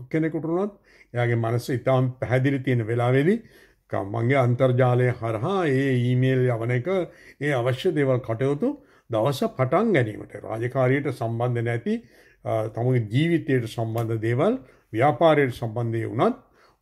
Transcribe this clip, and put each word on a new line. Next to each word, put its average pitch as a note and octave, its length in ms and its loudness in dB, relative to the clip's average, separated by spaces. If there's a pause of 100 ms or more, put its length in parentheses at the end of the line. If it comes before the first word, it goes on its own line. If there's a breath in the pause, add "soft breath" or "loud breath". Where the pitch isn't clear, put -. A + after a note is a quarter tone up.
කෙනෙකුට D#3+ 400 -2
උනත් F#3 280 -2 (360 soft breath)
එයාගේ A#2+ 260 0
මනස A#2 340 -2
ඉතාම C3 420 2
පැහැදිලි C3 480 0
තියෙන B2+ 260 0
වෙලාවේදී B2+ 520 2 (540 soft breath)
තමන්ගේ A2+ 460 0
අන්තර්ජාලය B2 720 2
හරහා A#2+ 560 -4
ඒ C#3 300 2
ඊමේල් B2+ 480 2
යවන A#2 260 -2
එක, B2+ 160 0 (500 loud breath)
ඒ D3 160 -2
අවශ්‍ය B2+ 420 0
දේවල් C3 260 2
කටයුතු C3+ 480 -2 (420 soft breath)
දවස A#2+ 380 0
පටන් E3 440 0
ගැනීමට G#2+ 480 -2
රාජකාරියට B2+ 680 0
සම්බන්ධ A#2 540 -2
නැති, A#2+ 320 -2 (500 soft breath)
අ, A2+ 80 -4 (160)
තමුගේ A#2+ 380 0
ජීවිතයට C#3 600 0
සම්බන්ධ A2+ 540 -4
දේවල්, B2 340 0 (340 soft breath)
ව්‍යාපාරයට C#3+ 640 4
සම්බන්ධ A2+ 380 -4
දේ A2+ 140 -4
වුණත් D3+ 300 0 (460 soft breath)